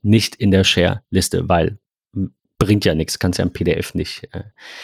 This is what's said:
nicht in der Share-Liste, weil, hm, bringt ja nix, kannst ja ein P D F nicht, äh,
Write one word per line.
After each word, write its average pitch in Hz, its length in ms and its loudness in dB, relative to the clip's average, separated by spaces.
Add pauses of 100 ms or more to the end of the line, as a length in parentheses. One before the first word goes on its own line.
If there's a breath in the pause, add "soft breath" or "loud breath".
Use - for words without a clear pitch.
nicht 107 320 2
in 101 160 0
der 95 120 6
Share-Liste, 90 880 0
weil, 87 280 2 (360)
hm, 95 200 -6 (260)
bringt 104 260 2
ja 87 80 4
nix, 80 240 -4
kannst 90 220 -2
ja 92 60 0
ein 87 80 -4
P - 100 -6
D 87 100 2
F 85 220 -6
nicht, - 360 -8
äh, - 120 -12 (400 loud breath)